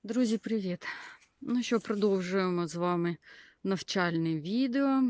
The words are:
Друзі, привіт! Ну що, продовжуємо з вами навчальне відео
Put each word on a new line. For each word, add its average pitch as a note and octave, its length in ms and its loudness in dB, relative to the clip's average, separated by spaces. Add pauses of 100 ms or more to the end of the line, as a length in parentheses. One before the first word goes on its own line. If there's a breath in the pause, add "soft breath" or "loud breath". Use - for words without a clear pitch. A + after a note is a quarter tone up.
Друзі, A3+ 320 2
привіт! G3 480 -2 (540 loud breath)
Ну B3 220 0
що, A3+ 180 2
продовжуємо F#3+ 840 0
з D#3 80 -8
вами E3+ 420 0 (460 loud breath)
навчальне E3+ 800 0
відео C4 680 0